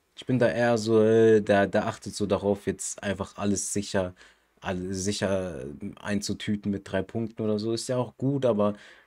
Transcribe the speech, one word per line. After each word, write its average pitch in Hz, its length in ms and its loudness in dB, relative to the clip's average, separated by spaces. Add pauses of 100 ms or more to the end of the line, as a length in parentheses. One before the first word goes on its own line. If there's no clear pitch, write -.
(160)
Ich - 100 -18
bin 131 120 2
da 117 100 4
eher 120 300 2
so, 110 240 4
äh, 110 400 6
der, 101 240 4
der 98 220 0
achtet 107 260 -8
so 107 120 -4
darauf, 98 420 0
jetzt - 340 -6
einfach 98 360 -6
alles 101 360 -2
sicher, 95 400 -2 (480)
alles 92 420 -6
sicher 92 640 -4 (340)
einzutüten 104 720 -4
mit 101 200 -6
drei 95 100 -2
Punkten 113 400 -8
oder 107 160 0
so. 110 160 -4
Ist 117 140 -6
ja 127 100 -2
auch 120 200 -4
gut, 135 280 -2
aber 104 300 2 (320)